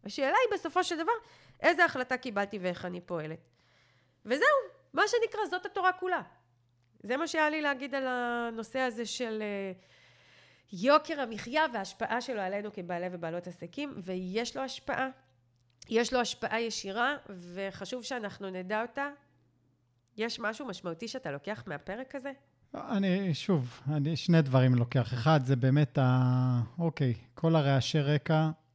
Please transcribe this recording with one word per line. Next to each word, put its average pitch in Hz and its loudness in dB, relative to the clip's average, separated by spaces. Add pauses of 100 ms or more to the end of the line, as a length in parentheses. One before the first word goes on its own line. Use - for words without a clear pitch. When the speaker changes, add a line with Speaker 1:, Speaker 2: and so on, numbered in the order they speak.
Speaker 1:
השאלה 277 0
היא 403 0
בסופו 359 0
של 349 -2
דבר, 330 -2 (500)
איזה 339 6
החלטה 254 -2
קיבלתי 202 -4
ואיך 180 -4
אני 180 -8
פועלת. 160 -8 (760)
וזהו, 453 4 (360)
מה 302 2
שנקרא, 440 0
זאת 370 -4
התורה 370 2
כולה. 359 -4 (800)
זה 240 -2
מה 294 -2
שהיה 311 2
לי 302 -2
להגיד 277 -4
על 262 -2
הנושא 240 -4
הזה 233 -2
של, 220 -6
אה, 202 -6 (1040)
יוקר 285 2
המחיה 240 0
וההשפעה 214 -4
שלו 226 -4
עלינו 202 -4
כבעלי 175 -6
ובעלות 175 -6
עסקים, 180 -10 (100)
ויש 185 -4
לו 269 -4
השפעה. 262 -4 (800)
יש 233 2
לו 247 2
השפעה 233 -2
ישירה, 233 -2 (380)
וחשוב 196 -8
שאנחנו 208 -8
נדע 185 -4
אותה. 277 -6 (1080)
יש 226 -6
משהו 226 -6
משמעותי 180 -8
שאתה 226 -8
לוקח 196 -8
מהפרק 208 -10
הזה? 269 -8 (420)
Speaker 2:
אני, 196 0
שוב, 131 -2 (100)
אני 151 0
שני 165 6
דברים 131 6
לוקח. 120 2
אחד, 147 4
זה 131 4
באמת 135 4
ה-, 127 4 (180)
אוקיי, 143 2 (200)
כל 165 4
הרעשי 139 4
רקע 151 4 (260)